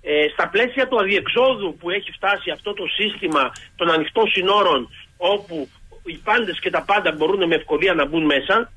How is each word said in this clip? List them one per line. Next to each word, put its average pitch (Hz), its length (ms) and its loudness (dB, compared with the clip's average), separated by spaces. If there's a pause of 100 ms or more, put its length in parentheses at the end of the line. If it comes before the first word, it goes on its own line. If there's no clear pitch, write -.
ε, 151 320 0
στα - 160 -2
πλαίσια 254 400 0
του 254 120 0
αδιεξόδου 202 760 0
που 175 120 -8
έχει 196 200 -4
φτάσει 196 400 -2
αυτό 180 220 -8
το 196 140 -8
σύστημα 156 680 -2 (240)
των 170 140 0
ανοιχτών 160 380 2
συνόρων, 185 600 2 (280)
όπου 175 520 -2 (360)
οι 170 200 -12
πάντες 214 340 0
και 185 120 -4
τα 170 120 -2
πάντα 196 300 0
μπορούν 170 340 0
με 165 80 2
ευκολία 156 400 0
να 147 120 2
μπουν 156 180 0
μέσα 156 520 2